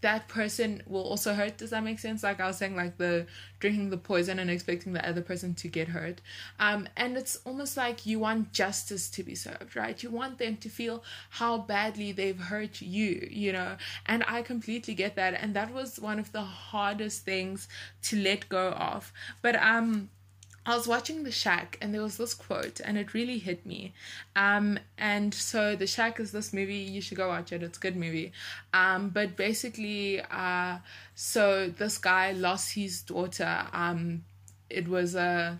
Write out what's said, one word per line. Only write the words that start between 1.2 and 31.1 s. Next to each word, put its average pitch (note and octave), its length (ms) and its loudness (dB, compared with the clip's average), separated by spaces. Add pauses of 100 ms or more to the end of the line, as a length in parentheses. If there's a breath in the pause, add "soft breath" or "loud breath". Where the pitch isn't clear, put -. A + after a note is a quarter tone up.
hurt. G#3 220 0
Does A3 140 -8
that A3 140 0
make A3 160 -2
sense? A3 240 -4
Like G3+ 160 2
I F#3 80 2
was F#3 100 -2
saying, G3 160 -2
like, F3 240 -2
the E3+ 300 4 (320 loud breath)
drinking G3+ 300 2
the F#3 60 0
poison F#3 440 2
and F3 100 0
expecting F3 420 -2
the E3+ 160 0
other E3+ 120 0
person F3+ 340 -4
to E3+ 140 -6
get D#3+ 200 0
hurt. E3+ 320 -4 (380 loud breath)
Um, G#3 380 2
and B3 200 0
it's C4 280 -4
almost C4+ 320 -4
like A#3+ 300 -2
you A3 120 2
want G#3+ 340 0
justice G3 580 0
to - 120 -6
be - 140 -6
served, - 400 -8
right? - 260 -4
You A#3+ 80 -8
want B3+ 280 -6
them A3+ 180 -2
to A3 120 -12
feel A#3 360 -4 (260 loud breath)
how A#3 280 0
badly G#3 520 0
they've F#3+ 300 0
hurt G#3 420 -4
you, G3 480 0
you G3+ 220 0
know? F#3 240 -2 (280 loud breath)
And A#3 220 2
I A#3 160 0
completely A3+ 520 -4
get G3 200 0
that. F#3 260 2
And G#3 140 -2
that A3 180 0
was C4 280 -6
one G#3+ 180 -2
of G#3 140 -6
the G#3+ 100 -4
hardest G#3 800 -2
things F#3+ 440 -2 (340 loud breath)
to G#3 180 2
let G3 280 2
go F#3 220 2
of. - 420 -2 (300 loud breath)
But, A#3 120 6
um, A3+ 560 4 (560)
I A#3 100 4
was A#3 100 0
watching B3 380 0
The C4 60 -4
Shack, - 500 2
and G#3 140 -2
there G#3+ 80 0
was G#3+ 160 -4
this A3+ 160 -2
quote, - 500 -4
and G#3 140 0
it G#3 160 -4
really A#3+ 240 0
hit F3 260 -4
me. - 300 -10 (420 loud breath)
Um, G3+ 420 6 (200)
and G#3 340 2
so G#3 420 2
The F#3+ 120 0
Shack A3+ 340 0
is G#3 100 -4
this G#3+ 220 -6
movie, G3 240 -2
you G3 240 -4
should F#3 160 -8
go F#3 120 0
watch E3+ 240 -4
it, E3+ 100 -4
it's E3+ 160 -10
a - 20 -12
good F#3 160 -2
movie. E3 360 -2 (420 loud breath)
Um, F#3 340 6
but G3 260 0
basically, G#3 880 0
uh, F3+ 600 0 (340 loud breath)